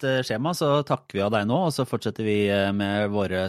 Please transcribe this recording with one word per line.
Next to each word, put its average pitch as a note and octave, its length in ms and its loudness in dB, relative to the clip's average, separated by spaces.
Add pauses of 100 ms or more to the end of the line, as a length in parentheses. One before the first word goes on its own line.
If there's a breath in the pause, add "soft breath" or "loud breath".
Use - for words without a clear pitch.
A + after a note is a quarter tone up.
eh, C3 200 0
skjema, C3 320 -2
så D3 280 2
takker - 340 -4
vi G2 80 2
av G#2+ 80 0
deg G2+ 160 2
nå, F3 160 2
og D#3+ 80 0
så C3+ 100 -2
fortsetter A2+ 400 -4
vi, G#2 220 2
eh, G2 260 2
med G2+ 400 0
våre F#2 360 -2